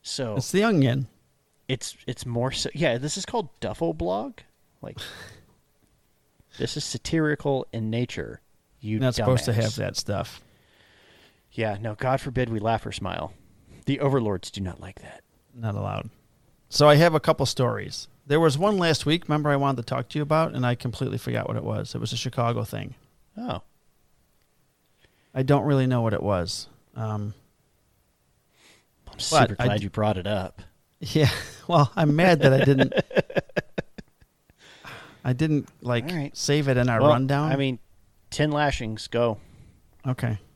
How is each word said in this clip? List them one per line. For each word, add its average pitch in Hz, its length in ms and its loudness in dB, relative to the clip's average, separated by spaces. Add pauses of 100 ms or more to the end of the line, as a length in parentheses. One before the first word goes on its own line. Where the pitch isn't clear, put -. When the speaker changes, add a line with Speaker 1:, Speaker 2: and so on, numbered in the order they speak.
Speaker 1:
So 117 340 -6
Speaker 2:
It's - 160 -4
The 190 120 2
Onion. 135 440 2 (600)
Speaker 1:
it's, - 280 -6 (120)
it's - 180 -8
more 120 260 -2
so, - 220 -4
yeah, 139 240 2
this 143 200 -4
is 190 80 -8
called 220 240 -4 (100)
Duffel 139 340 -4
Blog. 185 460 -4 (420)
Like, - 160 -14 (800)
<laughs> - 800 -20
this - 200 -4
is 147 60 -6
satirical 147 880 -2
in 110 180 -6
nature, 110 520 -6 (400)
you 110 180 -4
Speaker 2:
Not 127 160 0
supposed 120 300 2
to 120 80 0
have 113 180 2
Speaker 1:
dumbass. 113 60 -8
Speaker 2:
that 98 200 -6
stuff. - 440 -6 (1080)
Speaker 1:
Yeah, 110 280 -4
no, 110 160 -6
God 131 240 0
forbid 127 300 -4
we 113 100 -4
laugh 110 260 -2
or 107 60 -8
smile. 90 400 -8 (540)
The 139 160 0
overlords 120 500 0
do - 100 -10
not 92 200 -8
like - 200 -16
that. - 200 -20 (320)
Speaker 2:
Not 113 220 -6
allowed. 101 340 -6 (580)
So 147 220 6
I 147 60 10
have 160 180 8
a 156 60 2
couple 151 260 2
stories. 113 640 -4 (180)
There 143 140 2
was 156 180 6
one 202 200 2
last 165 280 2
week, 165 240 0
remember 151 220 2
I 143 60 4
wanted 139 200 0
to 123 60 -8
talk 127 260 -6
to 151 100 -4
you 151 40 -2
about, 156 300 0
and 127 120 -2
I 120 100 2
completely - 440 -6
forgot 117 280 -4
what 113 100 -4
it 110 60 -4
was. 107 320 -6
It 113 60 -6
was - 100 -6
a 120 60 -6
Chicago 117 460 -2
thing. 101 320 -10 (420)
Speaker 1:
Oh. 226 240 -8 (1700)
Speaker 2:
I 131 80 0
don't 139 220 4
really 135 220 4
know 127 140 2
what 113 120 2
it - 100 -2
was. 90 440 -2 (280)
Um, 107 380 -6 (1800)
Speaker 1:
I'm - 80 -20
super 127 360 4
Speaker 2:
but - 60 -6
I 123 60 2
Speaker 1:
glad 104 120 0
Speaker 2:
d- 101 40 -4
Speaker 1:
you 98 80 -6
brought 107 260 0
it 90 80 -8
up. 95 360 -4 (380)
Speaker 2:
Yeah, 151 300 2 (200)
<laughs> - 180 -16
well, 151 280 4
I'm 151 200 4
mad 170 260 6
that 135 120 8
I 135 100 4
didn't 135 340 4
Speaker 1:
<laughs> 196 60 0 (2250)
Speaker 2:
I 127 80 2
didn't, 147 360 0 (120)
like, 120 280 -2
Speaker 1:
All 180 80 -6
right. 143 180 -6
Speaker 2:
save 143 320 0
it 135 100 4
in 123 120 4
our 113 120 2
Speaker 1:
Well, 143 100 8
Speaker 2:
rundown. 139 400 2
Speaker 1:
I 135 40 2
mean, 135 220 0 (540)
ten 151 200 0
lashings, 135 560 -2
go. 117 300 2 (720)
Speaker 2:
Okay. 120 320 -2 (160)